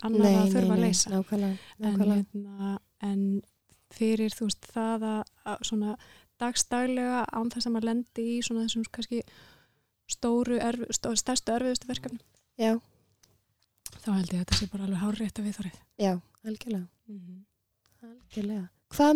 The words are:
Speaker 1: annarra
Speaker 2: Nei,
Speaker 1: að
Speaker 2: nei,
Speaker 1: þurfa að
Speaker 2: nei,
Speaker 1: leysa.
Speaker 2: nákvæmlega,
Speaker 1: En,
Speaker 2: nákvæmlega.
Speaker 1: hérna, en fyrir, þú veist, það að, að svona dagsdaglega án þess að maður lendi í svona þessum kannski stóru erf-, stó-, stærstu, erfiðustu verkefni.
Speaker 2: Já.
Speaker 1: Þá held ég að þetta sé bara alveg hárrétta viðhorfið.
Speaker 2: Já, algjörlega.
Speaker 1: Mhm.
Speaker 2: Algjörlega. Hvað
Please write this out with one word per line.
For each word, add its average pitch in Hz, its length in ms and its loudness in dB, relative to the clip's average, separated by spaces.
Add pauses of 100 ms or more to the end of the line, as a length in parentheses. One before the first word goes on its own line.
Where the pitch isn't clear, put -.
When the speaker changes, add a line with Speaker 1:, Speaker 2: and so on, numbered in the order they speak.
Speaker 1:
annarra 214 260 4
Speaker 2:
Nei, 196 80 8
Speaker 1:
að 196 80 6
Speaker 2:
nei, 190 80 4
Speaker 1:
þurfa 190 160 4
að 185 80 4
Speaker 2:
nei, 180 80 4
Speaker 1:
leysa. 180 260 2
Speaker 2:
nákvæmlega, 190 480 0 (200)
Speaker 1:
En, 214 80 -4
Speaker 2:
nákvæmlega. 208 420 4
Speaker 1:
hérna, 196 500 -6 (200)
en 196 260 0 (680)
fyrir, 220 460 0
þú 214 140 -2
veist, - 180 -8
það 220 400 -2
að, 214 140 -2 (240)
að 208 180 -6
svona 214 320 -2 (380)
dagsdaglega 247 960 -2
án 233 180 -4
þess 233 180 -6
að 233 60 0
maður 226 160 0
lendi 233 400 -2
í 233 140 -2
svona 226 260 -2
þessum 226 240 -2
kannski 233 300 -6 (880)
stóru 240 500 0
erf-, 233 340 -2
stó-, - 240 -2
stærstu, - 360 0
erfiðustu 247 360 0
verkefni. 254 320 -8 (380)
Speaker 2:
Já. 220 180 4 (1300)
Speaker 1:
Þá 233 80 -4
held 190 200 0
ég 180 60 -2
að 180 60 -2
þetta 190 120 2
sé 202 120 -2
bara 196 160 -6
alveg 196 160 -2
hárrétta 208 440 -4
viðhorfið. 202 360 -8 (140)
Speaker 2:
Já, 196 200 2 (300)
algjörlega. 214 420 -6 (220)
Speaker 1:
Mhm. 185 360 -16 (580)
Speaker 2:
Algjörlega. 214 680 -8 (180)
Hvað 294 300 6